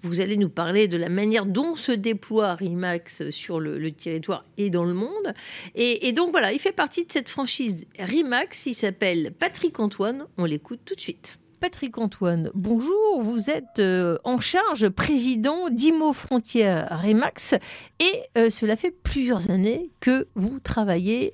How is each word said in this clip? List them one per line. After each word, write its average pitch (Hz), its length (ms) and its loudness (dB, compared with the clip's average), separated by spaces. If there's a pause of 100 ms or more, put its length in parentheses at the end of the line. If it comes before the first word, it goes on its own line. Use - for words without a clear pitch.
vous 175 180 -2
allez 196 160 0
nous 202 120 2
parler 180 400 2
de 175 80 -2
la 170 120 -2
manière 208 360 0
dont 269 320 0
se 269 160 -2
déploie 214 600 0
Rimax 175 760 -4
sur 160 300 -6
le, 151 180 -6
le 156 120 -4
territoire 160 540 -8 (120)
et 202 140 0
dans 175 140 2
le 175 100 0
monde. 294 400 -4 (400)
Et, 240 340 2
et 254 40 0
donc, 339 180 0
voilà, 247 220 2
il 277 80 -2
fait 381 120 0
partie 339 320 -2
de - 80 -14
cette 277 160 -2
franchise 240 580 -4 (120)
Rimax. 254 680 -2
Il 247 80 -4
s'appelle 190 640 -2
Patrick 349 420 -2
Antoine. 220 460 -2 (120)
On 180 60 2
l'écoute 160 400 -4
tout - 100 -8
de 381 60 -16
suite. - 380 -12 (220)
Patrick 339 360 -6
Antoine, 180 580 -2
bonjour. 226 380 0 (280)
Vous 226 280 -2
êtes, 294 300 -4
euh, 185 460 2
en 247 140 0
charge, 285 520 2
président 269 800 0
d'Imo 311 420 4
Frontières 220 760 2
Rimax. 208 640 2 (460)
Et, 320 40 6 (320)
euh, 226 140 6
cela 214 260 0
fait 359 260 -2
plusieurs 240 480 0
années 226 380 2 (120)
que 262 340 2
vous 233 260 -2
travaillez 208 720 0